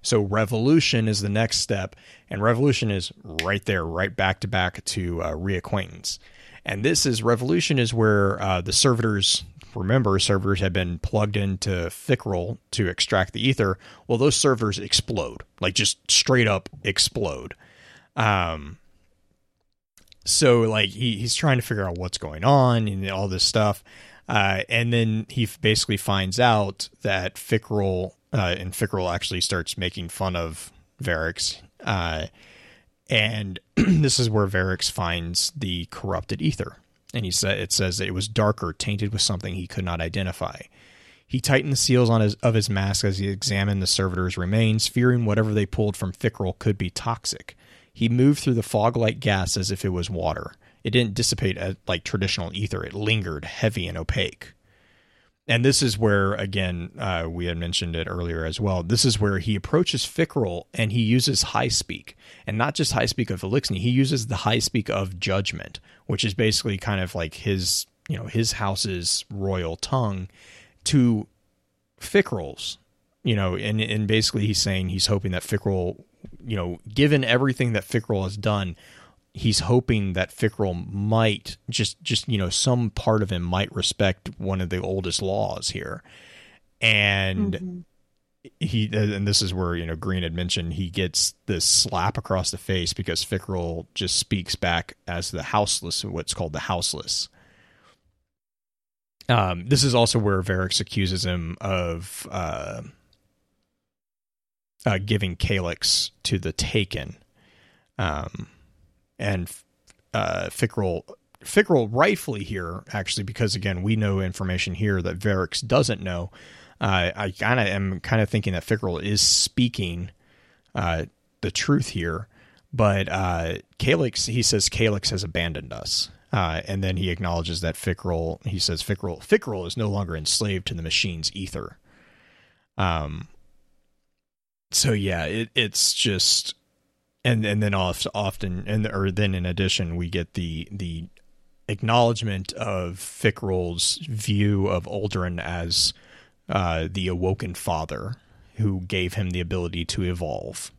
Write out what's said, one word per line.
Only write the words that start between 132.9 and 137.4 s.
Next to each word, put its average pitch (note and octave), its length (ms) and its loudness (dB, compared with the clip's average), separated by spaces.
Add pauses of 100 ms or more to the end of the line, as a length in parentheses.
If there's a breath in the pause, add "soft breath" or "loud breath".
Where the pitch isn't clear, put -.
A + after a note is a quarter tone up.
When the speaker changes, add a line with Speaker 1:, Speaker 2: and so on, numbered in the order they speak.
Speaker 1:
so, B2 180 2
yeah, F#2+ 320 0
it, A2 300 -4
it's - 400 0
just, - 600 0 (680)
and, A2+ 220 2